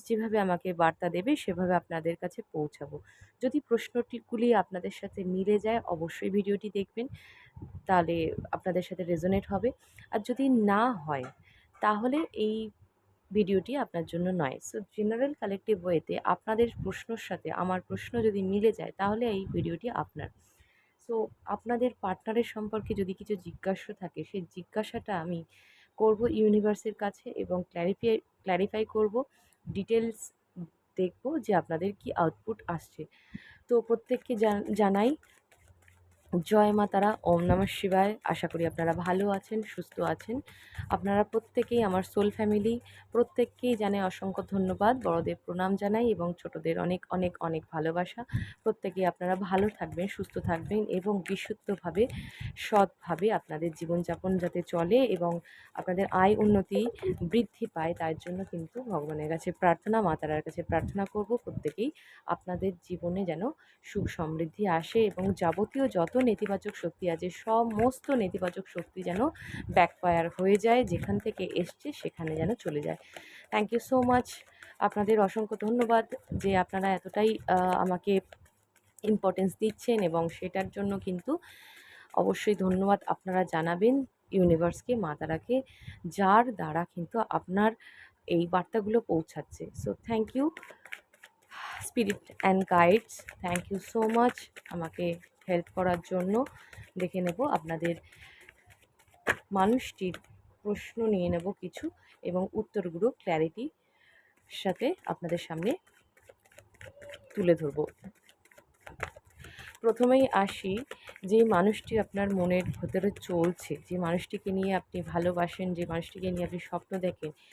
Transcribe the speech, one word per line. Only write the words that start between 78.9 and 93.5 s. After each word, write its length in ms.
ইম্পর্টেন্স 560
দিচ্ছেন 440
এবং 260
সেটার 400
জন্য 300
কিন্তু 320
অবশ্যই 520
ধন্যবাদ 420
আপনারা 360
জানাবেন 520
ইউনিভার্সকে, 640
মা 200
তারাকে, 400
যার 400
দ্বারা 300
কিন্তু 320
আপনার 420
এই 200
বার্তাগুলো 540
পৌঁছাচ্ছে। 640
So, 140
thank 300
you, 100
spirit 380
and 240
guides, 460
thank 260